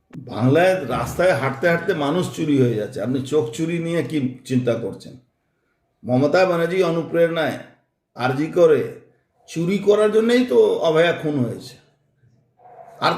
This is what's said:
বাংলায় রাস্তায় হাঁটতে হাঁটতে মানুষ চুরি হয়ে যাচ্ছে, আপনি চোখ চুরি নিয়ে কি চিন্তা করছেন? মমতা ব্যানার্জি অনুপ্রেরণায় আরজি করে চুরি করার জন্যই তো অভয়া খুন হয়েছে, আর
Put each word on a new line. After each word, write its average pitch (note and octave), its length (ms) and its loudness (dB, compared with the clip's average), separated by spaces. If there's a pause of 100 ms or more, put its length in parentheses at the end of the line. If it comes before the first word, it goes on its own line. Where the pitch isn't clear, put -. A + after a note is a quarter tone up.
(160)
বাংলায় D3 720 0
রাস্তায় B2+ 440 0
হাঁটতে C3+ 360 -2
হাঁটতে E3+ 260 0
মানুষ D3+ 420 -2
চুরি D3 260 2
হয়ে A#2+ 120 2
যাচ্ছে, G#2 280 -6
আপনি B2+ 200 -2
চোখ D3+ 280 -2
চুরি E3 280 -4
নিয়ে E3 240 -2
কি C3 420 -4
চিন্তা B2 300 0
করছেন? - 420 -10 (880)
মমতা D3 420 2
ব্যানার্জি E3+ 360 0
অনুপ্রেরণায় E3 760 0 (560)
আরজি C3+ 320 -2
করে D#3+ 540 2 (480)
চুরি F3 300 -2
করার G#3 340 2
জন্যই A#3 320 2
তো G#3+ 300 4
অভয়া E3 380 2
খুন D3 320 -4
হয়েছে, G2 300 -10 (1300)
আর D#3 180 0